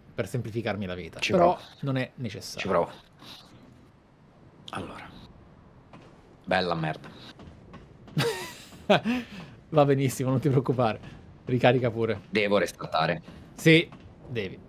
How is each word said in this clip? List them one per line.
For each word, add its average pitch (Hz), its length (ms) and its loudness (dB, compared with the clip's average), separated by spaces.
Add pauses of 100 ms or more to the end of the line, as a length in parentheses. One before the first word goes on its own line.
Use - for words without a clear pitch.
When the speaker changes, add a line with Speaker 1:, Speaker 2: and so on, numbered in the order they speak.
(140)
Speaker 1:
per 107 140 -4
semplificarmi 110 580 -4
la 90 80 -6
vita, 87 260 -12
Speaker 2:
Ci - 120 0
Speaker 1:
però 175 240 6
Speaker 2:
provo. - 120 -18 (120)
Speaker 1:
non 135 180 -2
è 127 160 -6
necessario. 107 480 -10
Speaker 2:
Ci 95 60 -6
provo. 87 220 0 (1800)
Allora. - 360 -12 (1400)
Bella 92 280 2
merda. 80 340 -4 (1040)
Speaker 1:
<laughs> - 1500 -4
Va 147 160 4
benissimo, 135 460 2
non 131 100 2
ti 151 80 0
preoccupare. 123 720 0 (320)
Ricarica 123 400 4
pure. 110 300 2 (100)
Speaker 2:
Devo 101 280 4
restartare. 82 600 0 (360)
Speaker 1:
Sì, 165 340 6 (380)
devi. 113 280 -6 (120)